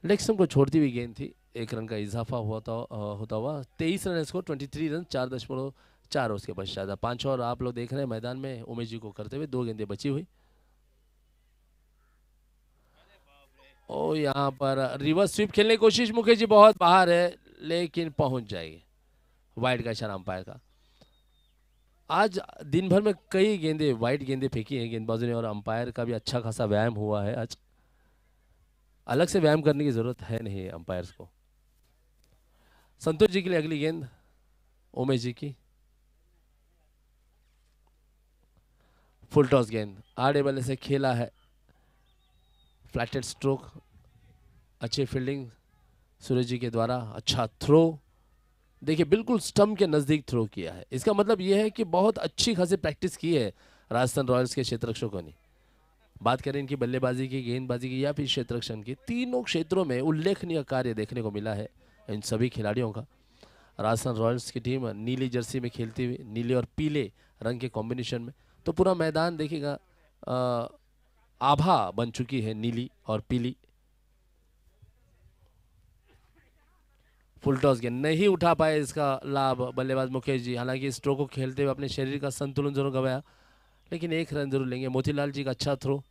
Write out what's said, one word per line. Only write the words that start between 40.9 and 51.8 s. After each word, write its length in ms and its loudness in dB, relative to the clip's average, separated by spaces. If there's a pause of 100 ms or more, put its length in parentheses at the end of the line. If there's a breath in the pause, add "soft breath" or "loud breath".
है, 160 -4 (1600)
फ्लैटेड 320 -2
स्ट्रोक, 580 -4 (960)
अच्छी 240 -2
फील्डिंग 460 -4 (720)
सूरज 260 0
जी 120 -4
के 120 -4
द्वारा, 260 0
अच्छा 500 -2
थ्रो। 520 6 (840)
देखिए, 200 2
बिल्कुल 340 2
स्टंप 400 2
के 80 6
नज़दीक 420 2
थ्रो 180 0
किया 260 -8
है। 200 -14
इसका 200 2
मतलब 280 4
यह 220 4
है 80 2
कि 140 -2